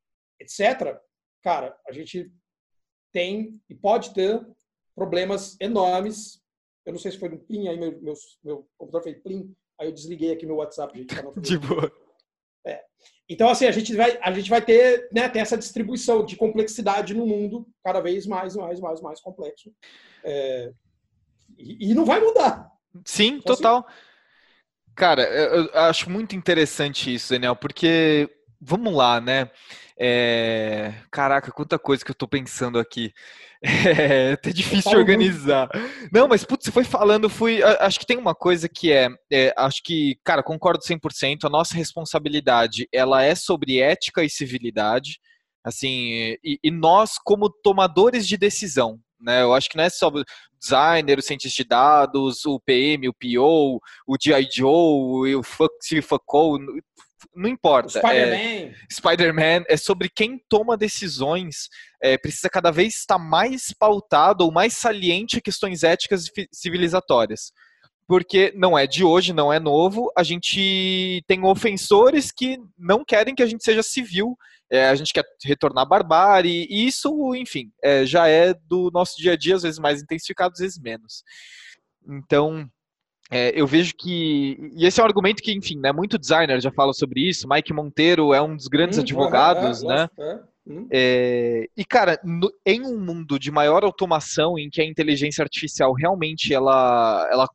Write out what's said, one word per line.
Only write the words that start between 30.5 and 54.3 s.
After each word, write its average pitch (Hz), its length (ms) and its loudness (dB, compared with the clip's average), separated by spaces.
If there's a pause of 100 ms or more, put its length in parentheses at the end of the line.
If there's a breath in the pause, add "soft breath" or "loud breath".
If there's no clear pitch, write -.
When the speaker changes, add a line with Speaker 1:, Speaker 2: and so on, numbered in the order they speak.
Speaker 2:
Caraca, 139 400 -2
quanta 151 280 -6
coisa 139 240 -2
que - 80 -10
eu - 40 -12
tô 127 120 -8
pensando 123 520 -4
aqui. 113 360 -6
<laughs> - 60 -20 (440 loud breath)
É, 143 680 4
até - 180 -4
difícil 190 300 -2
de - 40 -10
Speaker 1:
Eu 202 60 2
falo 214 80 8
Speaker 2:
organizar. 165 720 2
Speaker 1:
muito. 240 400 -10
Speaker 2:
Não, 247 140 8
mas, 233 160 2
putz, - 220 -6
você 226 60 -4
foi 247 120 2
falando, 214 440 4
fui, 226 360 0
a-, 202 240 6
acho 185 120 -2
que - 60 -12
tem 240 120 0
uma 220 180 -2
coisa 170 340 0
que 170 220 -2
é... 131 180 4 (220)
é, 131 260 4
acho 135 260 0
que, 151 400 -2
cara, 156 200 0
concordo 165 400 -2
cem 165 160 -6
por 151 120 -8
cento, 147 360 -4
a - 20 -2
nossa 160 240 0
responsabilidade, 143 1200 -2
ela 131 300 2
é 147 100 4
sobre 143 460 -2
ética 160 440 0
e 147 60 -2
civilidade, 120 880 -4 (440)
assim, 117 800 -6
e, 147 200 -6
e 151 60 0
nós, 170 480 2
como 208 320 0
tomadores 196 800 2
de 202 100 -2
decisão, 135 640 -2 (200)
né? 120 220 2
Eu 123 120 4
acho 135 140 2
que - 100 -8
não 156 60 2
é 175 60 2
só 170 200 0
o 147 140 -4 (380 loud breath)
designer, 143 560 4
o 135 60 -4
cientista 135 400 -6
de 120 40 -6
dados, 139 800 2
o 139 140 -2
P - 140 0 (200)
M, 131 160 -2
o 120 40 -4
P 123 260 -2
O, 143 400 4 (260 loud breath)
o 135 160 -2
G 151 100 4